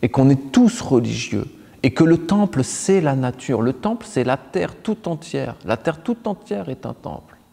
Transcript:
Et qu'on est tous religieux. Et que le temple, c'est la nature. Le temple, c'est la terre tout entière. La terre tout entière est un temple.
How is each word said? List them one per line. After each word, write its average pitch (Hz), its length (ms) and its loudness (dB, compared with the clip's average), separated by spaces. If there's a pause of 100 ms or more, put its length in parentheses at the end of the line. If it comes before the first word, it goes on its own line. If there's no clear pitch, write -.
Et 120 80 2
qu'on 135 200 4
est 135 220 2
tous 247 300 4
religieux. 113 640 0 (380)
Et 135 100 2
que - 100 4
le 165 220 4
temple, 202 380 0
c'est - 380 0
la 147 140 0
nature. 127 460 -2
Le 123 120 0
temple, 220 360 -6
c'est 127 140 -2
la 127 140 0
terre - 380 -6
tout - 320 -6
entière. 139 480 -6 (100)
La 110 120 -2
terre 160 240 -6
tout 233 260 -6
entière 196 420 -8
est 131 160 -10
un 120 80 -8
temple. - 440 -14 (160)